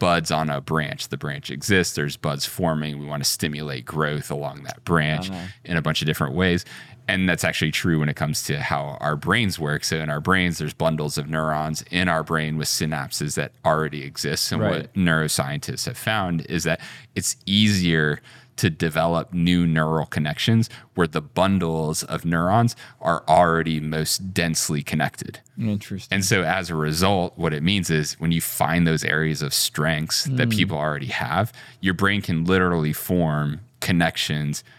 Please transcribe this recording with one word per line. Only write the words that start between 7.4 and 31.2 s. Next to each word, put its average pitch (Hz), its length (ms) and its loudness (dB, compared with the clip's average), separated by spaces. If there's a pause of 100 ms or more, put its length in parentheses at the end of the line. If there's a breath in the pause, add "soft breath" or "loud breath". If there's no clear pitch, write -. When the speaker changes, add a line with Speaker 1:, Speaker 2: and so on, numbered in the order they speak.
Speaker 1:
actually 80 300 0
true 82 260 2
when 73 100 2
it 73 60 -2
comes 76 300 -4
to 73 160 -4
how 71 400 -4
our 76 160 0
brains 92 420 0
work. 76 240 -2
So - 160 -2
in 78 100 -4
our 76 120 -2
brains, 90 380 2
there's 76 140 -4
bundles 76 460 0
of 71 100 -6
neurons 78 640 -2
in 90 180 0
our 82 140 2
brain 78 340 -2
with 76 120 -2
synapses 76 680 -4
that - 180 -4 (120)
already 78 380 0
exist. 71 500 -4
And 80 100 0
Speaker 2:
Right. 104 80 2 (120)
Speaker 1:
what - 120 -14
neuroscientists 78 920 0
have - 120 -8
found 92 500 -2
is 82 140 -2
that 80 180 0 (360 loud breath)
it's - 280 -2
easier 90 760 4 (340 loud breath)
to 101 160 2
develop 80 640 0
new 87 320 4
neural 78 400 2
connections 85 640 0 (240 loud breath)
where 85 140 2
the 78 140 -2
bundles 82 840 0
of 80 200 -6
neurons 90 520 4 (240 loud breath)
are - 260 0
already 82 540 4
most 78 520 -2
densely 82 500 0
connected. - 580 -4 (180)
Speaker 2:
Interesting. 101 560 -4
Speaker 1:
And 98 100 0
so 92 200 4
as 87 260 0
a 85 60 -2
result, 85 600 2
what 85 160 0
it 76 120 -4
means 92 260 2
is 76 300 0
when 82 100 0
you 82 100 2
find - 460 2
those 80 160 2
areas 78 400 0
of 69 100 -4
strengths 78 720 -2
that 127 260 0
Speaker 2:
Mm. 110 60 0
Speaker 1:
people 85 220 0
already 73 280 -2
have, 82 460 -2 (280 loud breath)